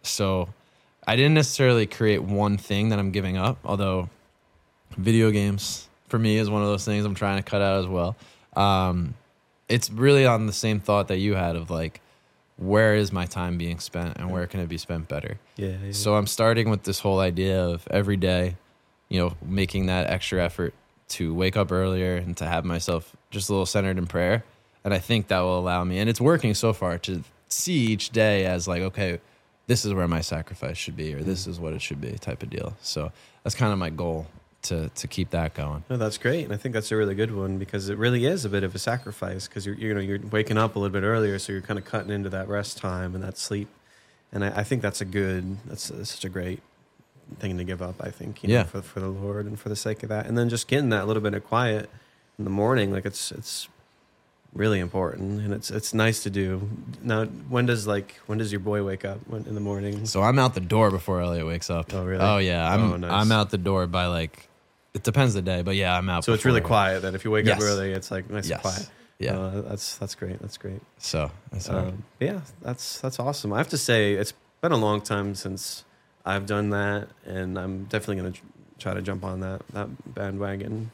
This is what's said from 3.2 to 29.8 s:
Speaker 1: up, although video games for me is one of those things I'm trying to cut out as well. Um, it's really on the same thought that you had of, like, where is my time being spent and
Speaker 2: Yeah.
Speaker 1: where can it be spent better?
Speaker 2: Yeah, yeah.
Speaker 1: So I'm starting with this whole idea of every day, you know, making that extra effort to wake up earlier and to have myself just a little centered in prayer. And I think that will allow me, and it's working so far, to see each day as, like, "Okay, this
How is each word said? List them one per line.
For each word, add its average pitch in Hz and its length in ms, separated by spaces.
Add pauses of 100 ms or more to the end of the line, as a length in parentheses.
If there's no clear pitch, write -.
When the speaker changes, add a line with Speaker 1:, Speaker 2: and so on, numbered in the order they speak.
Speaker 1:
up, 120 260
although 95 460 (880)
video 110 340
games 101 580 (200)
for 120 100
me 110 180
is 110 140
one 104 120
of 101 60
those 101 160
things 104 200
I'm 101 100
trying 98 240
to 95 40
cut 101 200
out 98 180
as 90 60
well. 87 300 (380)
Um, 92 600 (540)
it's 117 220
really 135 360
on 113 200
the 101 60
same 107 280
thought 101 280
that 95 100
you 101 160
had 87 220
of, 82 140
like, 82 300 (560)
where 107 400
is 98 160
my 90 140
time 87 300
being 85 220
spent 85 400
and 90 100
Speaker 2:
Yeah. 92 60
Speaker 1:
where 87 120
can 95 140
it 85 80
be 82 100
spent 82 300
better? 73 300 (180)
Speaker 2:
Yeah, 95 280
yeah. 101 80
Speaker 1:
So 104 240
I'm 101 100
starting 113 420
with 104 140
this 98 160
whole 95 220
idea 92 440
of 85 260
every 101 260
day, 90 400 (520)
you 92 120
know, 87 140 (120)
making 95 400
that 92 240
extra 92 340
effort 85 300 (360)
to 82 220
wake 92 240
up 95 160
earlier 92 440
and 87 220
to 82 80
have 82 180
myself 85 520 (140)
just 101 180
a 104 40
little 95 140
centered 95 300
in 90 100
prayer. 90 380 (400)
And 101 80
I 95 60
think 110 300
that 92 120
will 90 180
allow 90 260
me, 90 160
and 107 100
it's 110 100
working 131 340
so 113 180
far, 87 260
to 90 240 (260)
see - 260 (120)
each 110 240
day 107 360
as, 90 200
like, 90 160
"Okay, 92 380 (480)
this 120 160